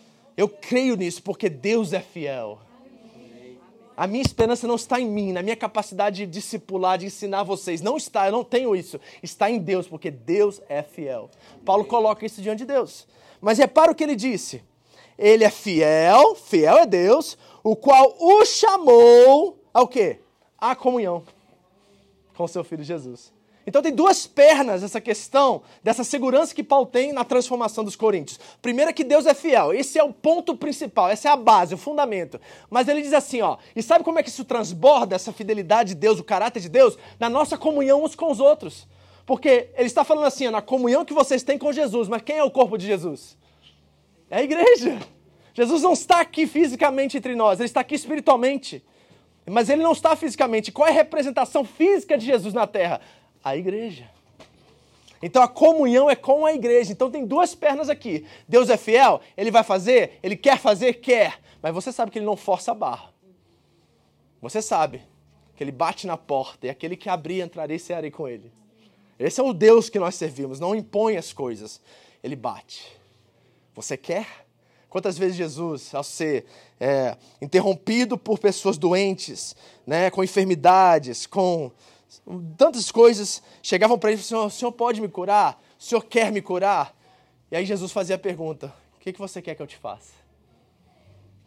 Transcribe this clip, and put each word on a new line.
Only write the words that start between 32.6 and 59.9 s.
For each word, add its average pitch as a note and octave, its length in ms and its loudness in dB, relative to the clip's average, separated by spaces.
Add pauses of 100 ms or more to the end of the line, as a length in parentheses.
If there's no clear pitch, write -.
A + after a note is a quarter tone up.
Mas A#3+ 180 0
ele D4 140 0
diz C#4+ 100 -6
assim, C#4 300 0
ó, E3+ 160 -2 (180)
e A3+ 80 -6
sabe E4+ 220 2
como E4 140 -2
é D4 40 0
que - 60 -8
isso - 160 -14
transborda, G#3+ 720 0
essa G3 160 -10
fidelidade G#3 560 -2
de F#3 60 -8
Deus, G3+ 220 0
o E3+ 60 -12
caráter G#3+ 380 -4
de E3+ 80 -14
Deus? A#3+ 280 4 (220)
Na A#3 100 -2
nossa C#4 280 -2
comunhão C#4+ 480 0
uns D#4 100 -8
com E4 160 -4
os G#3+ 80 -6
outros. C#4 480 0 (380)
Porque B3+ 500 0
ele - 120 0
está C#4+ 180 0
falando D4+ 220 0
assim, C#4 200 -4
ó, A#3 40 -4
na G#3+ 100 -4
comunhão B3+ 420 0
que D4+ 100 -10
vocês D4 300 0
têm C#4+ 140 -2
com C#4+ 160 -4
Jesus, A#3 340 -2
mas A3 140 -6
quem D4 160 -6
é D4+ 60 0
o C4+ 60 0
corpo A#3 280 0
de F3+ 100 -8
Jesus? F3 500 -8 (920)
É F#3 60 -4
a B3 60 0
igreja. D4+ 560 2 (560)
Jesus B3 260 0
não F4 120 4
está E4+ 280 2
aqui D#4+ 240 -2
fisicamente C#4 720 -2
entre B3 180 -6
nós, G#3+ 240 2
ele A#3+ 60 -2
está B3 160 -2
aqui C#4+ 140 -6
espiritualmente. C4 880 -2 (600)
Mas G#3 240 0
ele D4 120 2
não E4 100 2
está D#4+ 240 2
fisicamente. A#3 560 -4
Qual D4 160 2
é D#4+ 40 4
a - 20 2
representação C#4+ 720 -2
física E4+ 500 0
de A3+ 120 -2
Jesus G#3+ 260 -2
na G#3+ 140 -2
terra? F3 340 -4 (420)
A C#3 140 -4
igreja. F#3 500 -8 (1120)
Então F3 220 2
a B3 60 6
comunhão C#4+ 600 4
é C4+ 60 4
com D4 300 0
a D#4 80 2
igreja. A#3+ 380 2
Então B3+ 180 -4
tem C4 160 -8
duas E4+ 300 0
pernas C#4+ 340 -2
aqui. G#3+ 340 -6 (240)
Deus A3+ 220 4
é A3+ 80 4
fiel, A3 420 4 (160)
ele G#3 140 -4
vai A3 140 4
fazer, G3+ 580 0